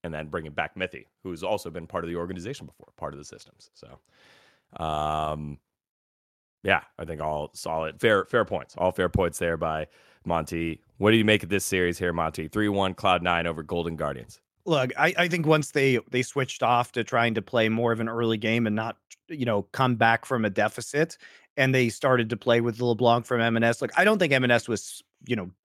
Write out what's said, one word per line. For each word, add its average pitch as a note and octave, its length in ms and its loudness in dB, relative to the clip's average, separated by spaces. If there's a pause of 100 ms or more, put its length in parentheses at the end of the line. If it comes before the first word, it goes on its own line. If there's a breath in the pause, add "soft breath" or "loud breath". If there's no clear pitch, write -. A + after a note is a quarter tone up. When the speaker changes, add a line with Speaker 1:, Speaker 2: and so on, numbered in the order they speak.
Speaker 1:
and E2 120 -8
then D#2 140 -8
bringing D#2 220 -6
back D#2 240 -4
Mithy, F2+ 300 -6 (180)
who's F2 220 -10
also G2+ 240 -2
been E2 180 -10
part E2+ 180 -4
of E2+ 60 -6
the E2+ 60 -4
organization F2+ 480 -8
before, - 320 -20
part D2 160 -8
of C#2+ 60 -14
the D2+ 60 -18
systems. - 500 -20
So, - 1080 -20
um, D2+ 760 -4 (1040)
yeah, F#2+ 180 2 (180)
I E2 60 -8
think D#2+ 160 -10
all D2+ 320 -4
solid, D#2+ 480 -6
fair, G#2+ 240 4
fair A2+ 220 0
points, D#2 320 -8
all F2+ 140 2
fair F2+ 180 0
points F2 280 0
there E2+ 200 0
by D#2 300 -4 (360 soft breath)
Monty. E2 560 -4 (160)
What G2+ 140 4
do A2+ 80 6
you G#2+ 60 4
make G#2+ 180 6
of E2+ 80 -10
this G2 160 -2
series F2+ 320 0
here, F2 160 -2
Monty? D#2+ 340 -4
Three G#2 220 0
one G2 240 0
Cloud F2+ 280 2
Nine E2+ 240 2
over D#2+ 160 -4
Golden E2 320 -4
Guardians. C#2+ 460 -8 (240)
Speaker 2:
Look, C3+ 340 0
I, E3 200 2
I F3 100 2
think E3 180 -2
once D#3 240 2
they, C3+ 280 2 (120)
they B2 120 0
switched - 400 -4
off A#2+ 300 2
to A#2 120 -2
trying A#2 300 2
to G#2+ 80 -2
play A2 260 2
more A2+ 240 0
of A2+ 80 -2
an A2+ 80 -4
early A2+ 300 0
game A2+ 280 0
and G#2+ 80 0
not, A2 220 -4 (320)
you D3 160 -6
know, G#2 180 0 (100)
come B2+ 240 2
back A2+ 280 4
from A#2 220 -2
a G2+ 40 2
deficit, A#2 680 -2 (400 loud breath)
and C3 160 2
they B2 160 4
started A#2+ 400 2
to A#2 80 -4
play A#2 240 4
with A#2 180 -4
LeBlanc A#2+ 460 2
from A#2 160 0
M A2+ 160 2
N A2+ 60 2
S. A#2 180 2
Look, B2+ 160 -4
I F#3 60 4
don't G#3+ 140 4
think E3 140 2
M B2+ 120 4
N B2 60 2
S A#2+ 160 4
was, - 360 -6 (240)
you A#2+ 100 -2
know F#2 140 -8 (140)